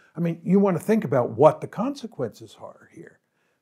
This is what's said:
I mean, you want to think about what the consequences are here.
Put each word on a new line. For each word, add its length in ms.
I 40
mean, 220
you 160
want 200
to 40
think 220
about 260
what 300
the 60
consequences 920
are 340
here. 240